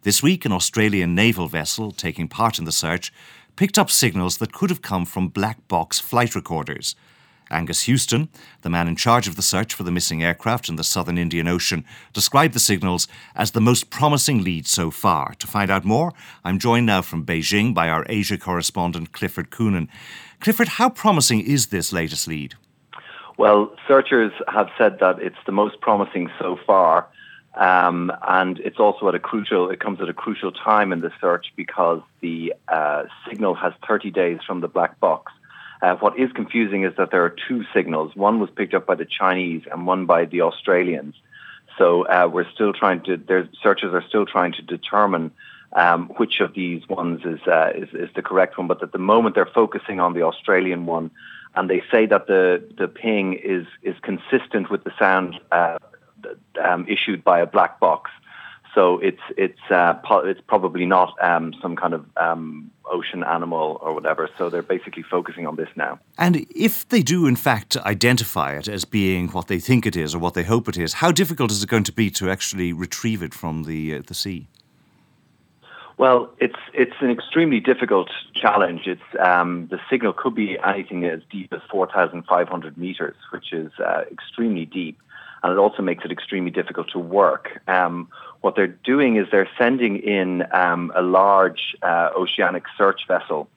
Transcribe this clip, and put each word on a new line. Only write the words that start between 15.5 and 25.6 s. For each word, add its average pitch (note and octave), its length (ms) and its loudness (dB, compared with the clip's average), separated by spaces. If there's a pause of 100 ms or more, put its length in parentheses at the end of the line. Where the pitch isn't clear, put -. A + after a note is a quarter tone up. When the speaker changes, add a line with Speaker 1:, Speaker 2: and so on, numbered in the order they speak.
Speaker 1:
out F#2 140 0
more, C#3 260 2 (320)
I'm F2+ 160 -2
joined A#2+ 280 2
now G2 140 4
from E2 240 -6
Beijing G2+ 480 0
by E2+ 140 2
our D#2+ 220 0
Asia G#2 280 -2
correspondent, F2 760 -4
Clifford - 360 -6
Coonan. G2 380 0 (540)
Clifford, A3+ 260 2
how A#3+ 220 2
promising D#3+ 500 2
is B2+ 280 0
this F2+ 260 -2
latest D#2+ 340 -2
lead? D2+ 280 -8 (840)
Speaker 2:
Well, G#2 320 6 (160)
searchers C3 440 4 (160)
have G2 320 0
said G2+ 200 4
that F#2 220 4
it's F#2 240 -6
the G2 60 -6
most G2+ 280 0